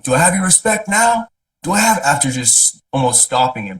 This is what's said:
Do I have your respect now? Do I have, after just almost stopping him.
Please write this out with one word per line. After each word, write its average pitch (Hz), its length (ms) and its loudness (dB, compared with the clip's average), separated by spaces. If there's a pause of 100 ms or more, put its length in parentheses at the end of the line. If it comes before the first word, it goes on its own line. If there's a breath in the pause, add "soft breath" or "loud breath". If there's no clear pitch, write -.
Do 127 120 -2
I 131 40 2
have 175 160 2
your 190 100 -2
respect 214 440 0
now? 226 400 0 (340)
Do 170 100 -6
I 202 80 2
have, 214 180 2
after 135 320 0
just - 520 0 (140)
almost 127 260 0
stopping 123 440 -2
him. 95 140 -14